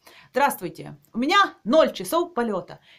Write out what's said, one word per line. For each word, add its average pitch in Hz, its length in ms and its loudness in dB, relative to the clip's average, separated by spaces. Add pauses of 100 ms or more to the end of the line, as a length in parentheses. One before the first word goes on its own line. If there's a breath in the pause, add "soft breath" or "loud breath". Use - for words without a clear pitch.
(300 loud breath)
«Здравствуйте, 185 680 -4 (160)
у - 40 -8
меня 349 460 2
ноль 277 300 4
часов 226 420 -4
полета. 196 440 -4 (200 soft breath)